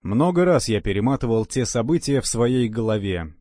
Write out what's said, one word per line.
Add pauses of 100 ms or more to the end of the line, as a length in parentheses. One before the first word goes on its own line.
Много
раз
я
перематывал
те
события
в
своей
голове.